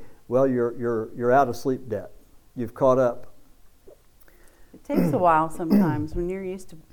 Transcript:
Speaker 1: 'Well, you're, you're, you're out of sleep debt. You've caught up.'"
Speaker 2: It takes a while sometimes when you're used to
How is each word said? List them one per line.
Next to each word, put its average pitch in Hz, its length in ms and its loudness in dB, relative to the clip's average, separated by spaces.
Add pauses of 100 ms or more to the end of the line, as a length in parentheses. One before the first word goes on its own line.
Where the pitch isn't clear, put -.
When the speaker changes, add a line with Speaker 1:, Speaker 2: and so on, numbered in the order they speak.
(280)
Speaker 1:
'Well, 131 200 4
you're, 120 300 0
you're, 117 380 -2
you're 120 160 0
out 135 180 6
of 117 80 -6
sleep 131 320 -4
debt. 95 220 -6 (440)
You've 117 180 -6
caught 131 260 4
up.'" 123 280 -2 (1500)
Speaker 2:
It - 100 -20
takes - 300 0
a 269 40 0
while 170 320 4
sometimes 160 680 0
when 175 140 -4
you're 190 140 -8
used 190 260 -10
to 165 80 -18 (160)